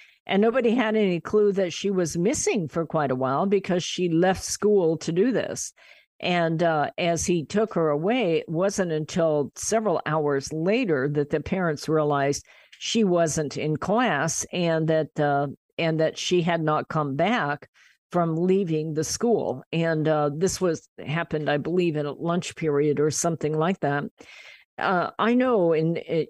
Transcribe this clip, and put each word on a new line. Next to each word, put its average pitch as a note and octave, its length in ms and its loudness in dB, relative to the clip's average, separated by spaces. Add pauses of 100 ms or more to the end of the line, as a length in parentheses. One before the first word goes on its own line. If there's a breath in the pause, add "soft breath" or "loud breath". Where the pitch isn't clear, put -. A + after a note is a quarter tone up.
(260 loud breath)
And G3+ 160 0
nobody A3+ 320 2
had A3 220 0
any F#3+ 240 2
clue G#3 320 2
that F#3 220 -2
she G3+ 180 -4
was F3 260 -2
missing G#3+ 520 0
for E3 160 -2
quite C#3+ 260 0
a B2+ 40 0
while C3+ 320 0
because F#3+ 360 0
she - 240 -4
left F3 380 2
school F#3+ 540 2
to - 120 -4
do G#3 220 2
this. - 400 -4 (480 loud breath)
And, E3 420 0
uh, D#3 340 2
as E3+ 280 0
he F3 180 0
took G#3 300 -2
her D#3+ 160 2
away, E3+ 480 0
it - 120 -4
wasn't F3+ 440 0
until D#3 640 0
several G#3+ 500 -2
hours D3 480 -2
later E3 560 0
that D3 220 -2
the D3+ 100 0
parents F3 480 -2
realized D3 560 0 (340 loud breath)
she - 240 0
wasn't E3 540 2
in D3+ 200 -2
class F#3 760 0
and E3 360 0
that, D#3 320 0
uh, C#3+ 280 2 (320)
and D#3+ 200 0
that D#3+ 160 0
she F3+ 280 0
had E3 180 0
not D3+ 280 0
come D3 260 -2
back E3 540 -2 (420 soft breath)
from E3+ 240 0
leaving E3 580 0
the D3+ 100 -2
school. C#3 680 -2
And, D#3+ 360 0
uh, D3+ 280 2
this F3 260 -2
was E3 260 0 (160)
happened, D#3 460 -2
I D3 80 2
believe, E3+ 380 0
in D3 100 -2
a C#3+ 60 -6
lunch E3+ 440 -4
period D3 440 2
or D3+ 100 4
something D#3 480 -2
like F3 220 0
that. C#3+ 240 -2 (760 loud breath)
Uh, F3 400 0
I A3+ 160 2
know, A#3 400 4
in, D#3+ 240 0
it, - 320 -4